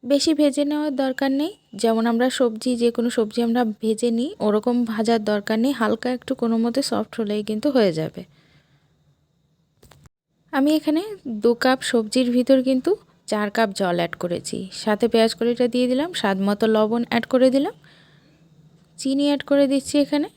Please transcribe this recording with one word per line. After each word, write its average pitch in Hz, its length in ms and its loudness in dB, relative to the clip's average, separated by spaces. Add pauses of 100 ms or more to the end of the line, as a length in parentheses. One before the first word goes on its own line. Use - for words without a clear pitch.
বেশি 277 300 2
ভেজে 285 360 2
নেওয়ার 302 260 -2
দরকার 269 340 -2 (100)
নেই, 349 120 -4 (300)
যেমন 226 300 2
আমরা 233 140 2 (120)
সবজি, 233 320 0 (120)
যে 240 140 4
কোনো 233 200 0
সবজি 220 320 -2
আমরা 240 140 2 (200)
ভেজে 220 360 0
নিই, 269 120 -2 (160)
ওরকম 214 380 2
ভাজার 226 360 0 (100)
দরকার 208 340 -2
নেই। 285 160 2
হালকা 220 280 0 (100)
একটু - 220 -6
কোনো 226 220 0
মতে 233 180 0 (100)
সফট 220 260 -4
হলেই 208 320 -2
কিন্তু 214 280 -2
হয়ে 202 160 4
যাবে। 160 300 -6 (2250)
আমি 285 260 2
এখানে 311 240 0 (400)
দু 240 80 4 (120)
কাপ 262 160 2 (120)
সবজির 240 460 0
ভিতর 254 220 4 (100)
কিন্তু 262 220 0 (380)
চার 208 280 -2
কাপ 226 120 2 (100)
জল 175 200 0
অ্যাড 170 240 -2
করেছি, - 340 -6 (260)
সাথে 208 300 0
পেঁয়াজ 226 260 4
কলিটা 240 360 0
দিয়ে 247 160 2
দিলাম, 269 180 -2 (120)
স্বাদ 196 160 0 (100)
মতো 202 180 0 (100)
লবণ 214 360 2
অ্যাড 233 220 0
করে 262 220 6
দিলাম, 294 200 0 (1200)
চিনি 277 280 -2
অ্যাড 285 240 0
করে 285 220 6
দিচ্ছি 277 220 -2 (100)
এখানে। 294 320 -2